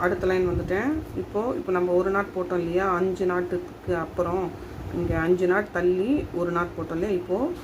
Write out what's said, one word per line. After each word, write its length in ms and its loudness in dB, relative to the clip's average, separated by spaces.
அடுத்த 260 0
லைன் 200 2
வந்துட்டேன். 400 0
இப்போ, 200 -4
இப்போ 180 -4
நம்ம 220 2
ஒரு 160 2
நாட் 200 -2
போட்டோம் 280 -2
இல்லையா? 220 2
அஞ்சு 340 0
நாட்டுக்கு 600 -2
அப்புறம் 380 0
இங்க 140 0
அஞ்சு 280 4
நாட் 240 0
தள்ளி 340 4
ஒரு 160 0
நாட் 200 -2
போட்டோம் 220 -4
இல்லையா? 220 0
இப்போ 180 0